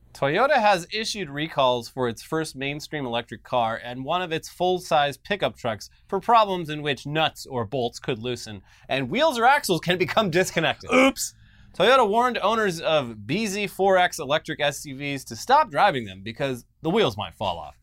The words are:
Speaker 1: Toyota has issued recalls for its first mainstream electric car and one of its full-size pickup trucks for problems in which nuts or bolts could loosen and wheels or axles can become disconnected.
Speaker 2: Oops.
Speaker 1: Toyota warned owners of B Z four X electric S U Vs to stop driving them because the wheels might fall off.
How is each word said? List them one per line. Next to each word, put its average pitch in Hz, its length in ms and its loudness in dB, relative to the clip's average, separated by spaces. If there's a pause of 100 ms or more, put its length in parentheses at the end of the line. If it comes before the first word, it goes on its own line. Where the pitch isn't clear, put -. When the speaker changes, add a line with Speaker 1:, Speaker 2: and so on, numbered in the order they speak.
(120)
Speaker 1:
Toyota 208 420 2
has 208 380 4
issued 214 360 -6
recalls 139 600 0
for 127 200 -2
its 113 140 -6
first 160 320 -4
mainstream 143 500 -6
electric 117 380 -6
car 117 400 0
and 123 220 -10
one 175 180 -2
of 170 80 -6
its 156 180 -6
full-size 175 680 0
pickup 165 400 -4
trucks 110 340 -6 (160)
for 196 140 -2
problems 196 500 4
in 151 120 -8
which 143 220 -4
nuts 151 420 -2
or 120 180 -4
bolts 120 340 -4
could 123 220 -4
loosen 110 420 -8 (260)
and 131 220 -2
wheels 269 260 2
or 226 80 2
axles 254 360 4
can 175 180 0
become 190 320 0
disconnected. 165 640 0
Speaker 2:
Oops. 262 400 2 (420)
Speaker 1:
Toyota 233 320 6
warned 233 300 2
owners 196 420 0
of 123 460 0
B 202 220 -2
Z 202 180 -4
four 190 320 4
X 175 220 2
electric 151 400 -2
S 147 260 -2
U 131 100 -12
Vs 143 280 -6
to 117 100 -14
stop 262 380 2
driving 147 320 2
them 95 180 -12
because 123 420 -6 (180)
the 156 80 -2
wheels 170 260 2
might 95 180 -8
fall 90 240 -4
off. 73 240 -14